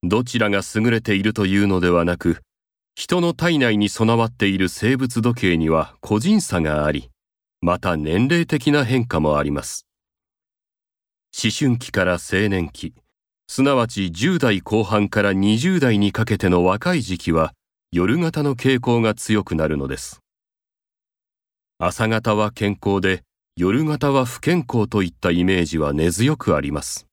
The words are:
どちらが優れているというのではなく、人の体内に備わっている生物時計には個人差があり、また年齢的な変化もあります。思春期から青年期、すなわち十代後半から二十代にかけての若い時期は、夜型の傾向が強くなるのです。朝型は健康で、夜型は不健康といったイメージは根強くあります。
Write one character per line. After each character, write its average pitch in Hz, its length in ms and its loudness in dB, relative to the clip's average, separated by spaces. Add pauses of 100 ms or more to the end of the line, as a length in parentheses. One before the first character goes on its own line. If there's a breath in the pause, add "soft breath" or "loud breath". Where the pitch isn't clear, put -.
ど 104 200 0
ち 120 160 -4
ら 107 100 2
が 98 120 0 (120)
優 110 160 2
れ 113 120 2
て 104 140 -2
い 98 80 -2
る 107 100 0
と 104 120 0
い 95 120 2
う 101 100 4
の 92 120 2
で 87 100 2
は 85 160 4
な 87 120 0
く、 82 240 -2 (540)
人 - 240 -2
の 170 140 0
体 160 260 0
内 117 180 2
に 104 120 2
備 117 280 2
わ 113 80 2
っ 113 60 -6
て - 160 -2
い 95 100 0
る 92 120 0
生 117 260 0
物 127 260 -2
時 117 180 0
計 87 180 2
に 80 120 0
は 80 320 0
個 107 180 0
人 196 220 2
差 90 200 -2
が 76 240 0
あ 76 60 0
り、 - 180 -6 (520)
ま 87 160 0
た 87 200 -2
年 82 300 0
齢 170 200 0
的 147 240 0
な 143 140 2
変 127 200 0
化 85 140 -2
も 76 180 2
あ 71 60 0
り 71 80 -4
ま 71 120 -4
す。 - 220 -12 (1500)
思 - 180 -2
春 127 260 0
期 - 140 -12
か 95 120 0
ら 90 100 0
青 98 360 -2
年 90 200 -2
期、 - 240 -14 (540)
す - 160 -2
な 139 120 2
わ 117 120 2
ち 95 240 -6
十 165 280 0
代 107 220 0
後 107 220 0
半 104 240 0
か 107 140 0
ら 101 120 2
二 101 240 2
十 175 220 2
代 123 180 4
に 101 140 2
か 117 140 -2
け 101 120 -2
て 95 120 0
の 90 160 4
若 107 280 0
い 160 80 -2
時 92 160 -6
期 - 140 -4
は、 80 220 0 (400)
夜 95 240 2
型 165 260 -2
の 143 120 0
傾 131 240 2
向 120 220 0
が 110 120 2
強 104 300 -2
く 87 120 -6
な 78 120 0
る 76 100 -2
の 67 100 -4
で 67 100 -6
す。 - 220 -16 (1600)
朝 90 300 -2
型 110 280 0
は 104 160 0
健 101 300 -4
康 98 200 0
で、 95 220 -2 (320)
夜 101 300 0
型 151 260 0
は 135 140 2
不 - 160 -12
健 160 260 0
康 110 200 0
と 101 160 0
い 90 40 -2
っ 82 60 -8
た - 180 -2
イ 87 120 2
メ 92 160 2
ー 85 60 2
ジ 80 120 -6
は 73 160 0
根 80 180 2
強 123 260 0
く - 180 0
あ 71 60 0
り 71 100 -6
ま 73 100 -6
す。 - 320 -12